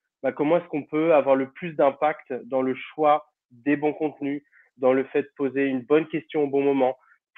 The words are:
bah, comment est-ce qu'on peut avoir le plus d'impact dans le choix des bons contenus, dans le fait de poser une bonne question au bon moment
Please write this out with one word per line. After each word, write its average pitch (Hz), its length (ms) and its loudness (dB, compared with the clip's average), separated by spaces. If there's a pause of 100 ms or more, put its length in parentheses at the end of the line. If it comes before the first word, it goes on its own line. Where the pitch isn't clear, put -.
(240)
bah, 131 80 -2
comment 156 260 0
est-ce 170 100 -4
qu'on 147 160 -6
peut 160 300 0
avoir 135 220 4
le 131 160 -2
plus 170 220 -10
d'impact 147 600 0 (120)
dans 131 160 -2
le 127 140 -2
choix 151 500 0 (260)
des 123 240 -2
bons 147 180 -2
contenus, 143 500 -6 (340)
dans 127 160 2
le 135 120 2
fait 143 180 -2
de - 120 -14
poser 139 300 -2
une 131 160 -4
bonne 156 260 2
question 156 360 -4
au 139 40 0
bon 139 160 0
moment 135 320 2 (420)